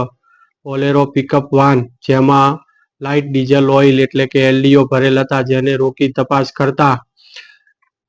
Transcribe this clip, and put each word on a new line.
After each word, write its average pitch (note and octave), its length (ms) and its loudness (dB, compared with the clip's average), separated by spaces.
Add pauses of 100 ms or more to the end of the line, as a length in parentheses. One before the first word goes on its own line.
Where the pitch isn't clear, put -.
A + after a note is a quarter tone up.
(680)
બોલેરો C#3 400 0
પિકઅપ C#3 460 -2
વાન, C3+ 300 2 (200)
જેમાં C#3 540 2 (440)
લાઇટ C#3+ 240 -4
ડીઝલ C3+ 460 0
ઓઇલ C3+ 300 4
એટલે C3+ 260 -2
કે C#3 120 -2
એલ C3 240 2
ડી C#3 140 4
ઓ C#3 80 6
ભરેલ C3+ 360 0
હતા, C3+ 220 -2
જેને C3 340 -2
રોકી C3 320 -2
તપાસ C3+ 440 -2
કરતા C#3 420 -2 (1160)